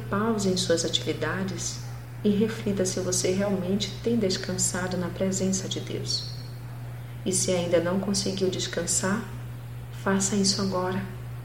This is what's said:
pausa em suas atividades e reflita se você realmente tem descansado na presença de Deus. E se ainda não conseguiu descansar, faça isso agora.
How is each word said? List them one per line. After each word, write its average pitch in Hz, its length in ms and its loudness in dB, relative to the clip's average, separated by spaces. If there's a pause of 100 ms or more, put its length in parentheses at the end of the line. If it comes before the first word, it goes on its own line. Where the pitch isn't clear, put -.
pausa 208 400 2
em 185 80 4
suas 170 260 2
atividades 170 960 -2 (440)
e 214 60 6
reflita 196 540 2
se 185 160 -2
você 180 300 2
realmente 190 600 2 (120)
tem 233 160 4
descansado 185 800 0
na 180 120 0
presença 190 600 0
de 156 120 -2
Deus. - 500 -2 (920)
E 190 80 2
se - 180 4
ainda 175 300 6
não 180 200 2
conseguiu 190 480 2
descansar, 185 760 0 (800)
faça 196 340 2
isso 196 260 2
agora. 190 400 0 (420)